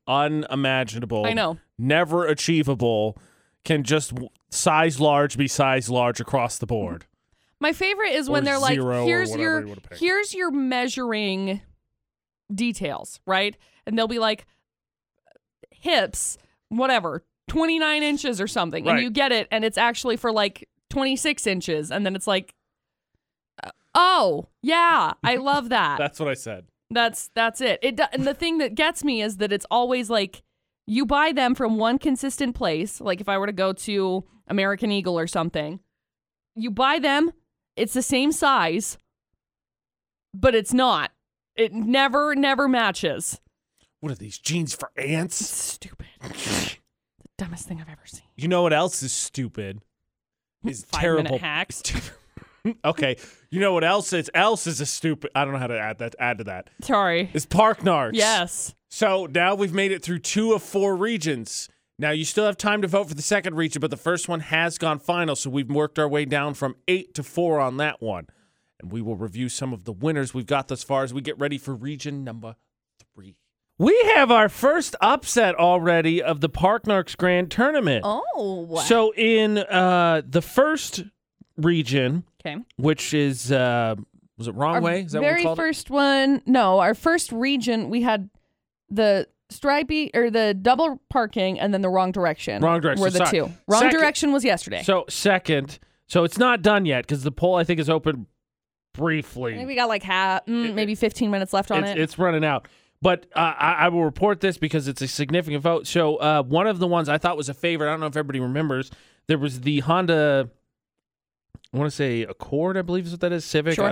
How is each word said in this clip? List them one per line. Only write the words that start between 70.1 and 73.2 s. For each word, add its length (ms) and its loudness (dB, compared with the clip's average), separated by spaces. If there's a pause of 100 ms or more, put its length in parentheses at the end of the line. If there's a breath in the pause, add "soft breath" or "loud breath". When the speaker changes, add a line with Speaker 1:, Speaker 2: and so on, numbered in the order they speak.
Speaker 1:
we've 140 -8
got 200 -2
thus 160 -8
far 200 0
as 100 -8
we 80 -6
get 160 -8
ready 220 -4
for 160 -8
region 480 -10
number 320 -14 (580)
three. 240 -20 (400)